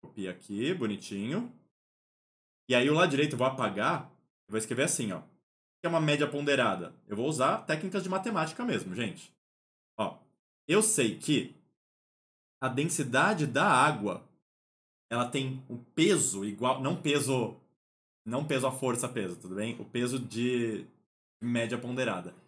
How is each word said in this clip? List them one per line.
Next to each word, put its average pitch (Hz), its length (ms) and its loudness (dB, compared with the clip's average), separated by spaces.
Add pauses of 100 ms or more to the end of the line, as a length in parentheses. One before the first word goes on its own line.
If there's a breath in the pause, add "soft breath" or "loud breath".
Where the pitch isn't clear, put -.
Copia 95 260 -8
aqui, 104 440 -4
bonitinho. 117 760 -4 (1160)
E 123 60 4
aí 123 160 6
o 151 40 6
lado 170 160 4
direito 143 220 2
eu 123 60 -4
vou 123 80 4
apagar, 123 580 0 (420)
eu - 60 -18
vou 110 60 0
escrever 120 260 0
assim, 123 280 0
ó. 87 80 -6 (600)
Que - 60 -4
é - 20 2
uma 165 120 2
média 147 300 2
ponderada. 127 640 0 (140)
Eu 104 80 -4
vou 117 100 -2
usar 147 360 0
técnicas 185 400 -4
de 180 60 -8
matemática 185 560 -2
mesmo, 95 300 -4
gente. 110 400 -8 (640)
Ó, 107 200 -4 (500)
eu 196 140 6
sei 120 360 2
que - 360 0 (1040)
a 131 80 0
densidade 147 760 2
da 135 220 2
água, 127 580 2 (840)
ela 120 180 0
tem 131 400 -4
um 120 80 -8 (180)
peso 160 500 4
igual, 123 380 0
não 151 180 -2
peso, 131 600 0 (640)
não 131 220 -4
peso 135 200 0
à 127 60 0
força, 131 360 -2
peso, 90 300 -4
tudo 92 160 -12
bem? 110 260 -4
O 107 40 -8
peso 123 340 -2
de 117 680 -2 (540)
média 117 380 -2
ponderada. 113 560 -4 (140)